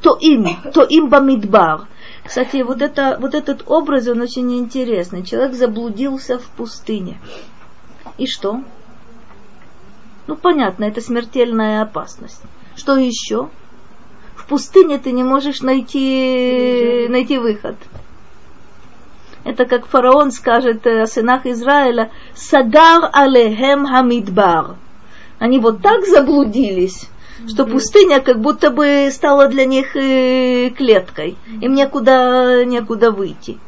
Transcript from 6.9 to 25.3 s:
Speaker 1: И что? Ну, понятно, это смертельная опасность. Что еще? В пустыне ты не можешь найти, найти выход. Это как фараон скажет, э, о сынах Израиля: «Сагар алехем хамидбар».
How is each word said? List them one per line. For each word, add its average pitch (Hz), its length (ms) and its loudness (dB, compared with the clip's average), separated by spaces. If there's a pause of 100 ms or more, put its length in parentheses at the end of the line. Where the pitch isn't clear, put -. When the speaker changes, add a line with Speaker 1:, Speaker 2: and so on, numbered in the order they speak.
Speaker 1:
И 269 80 -6
что? 220 340 -8 (1700)
Ну, 302 100 -10
понятно, 247 480 0
это 208 160 -6
смертельная 226 840 -2
опасность. - 600 -10 (340)
Что 277 200 0
еще? 254 540 -4 (840)
В - 100 -18
пустыне 294 520 4
ты 262 140 -6
не 247 120 0
можешь 269 380 -2
найти, 254 1500 0
найти 254 300 0
выход. 220 380 -4 (1700)
Это 254 220 -2
как 247 200 -2
фараон 254 460 4
скажет, 233 540 0
э, 226 160 2
о 220 40 0
сынах 247 400 0
Израиля: 240 640 0 (240)
«Сагар 302 800 4
алехем 269 720 4
хамидбар». 214 880 2 (640)